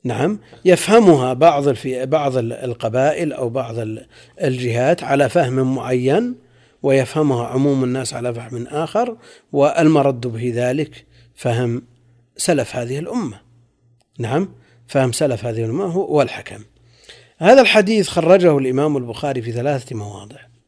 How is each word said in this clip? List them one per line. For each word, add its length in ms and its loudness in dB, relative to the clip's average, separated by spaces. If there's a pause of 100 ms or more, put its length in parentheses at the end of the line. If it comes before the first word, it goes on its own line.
نعم، 360 -2 (260)
يفهمها 680 6
بعض 340 4
الفي-، 380 -4
بعض 320 -2
ال-، 160 -2
القبائل 800 -2
أو 160 -6
بعض 300 -6
ال-، 280 -10 (360)
الجهات 600 0
على 260 2
فهم 460 0
معين، 600 0 (480)
ويفهمها 640 0
عموم 360 0
الناس 300 -4
على 200 -6
فهم 340 -12
آخر، 500 -4 (340)
والمرد 760 2
به 280 -6
ذلك 500 -4 (300)
فهم 480 -2 (540)
سلف 380 -2
هذه 240 -6
الأمة. 420 -6 (800)
نعم، 340 -4 (340)
فهم 240 0
سلف 340 -2
هذه 200 -4
الأمة 200 -4
هو، 200 -4
هو 160 0
الحكم. 420 -8 (720)
هذا 240 8
الحديث 460 4
خرجه 500 4
الإمام 400 0
البخاري 440 -6
في 100 -8
ثلاثة 440 -4
مواضع. 420 -12 (300)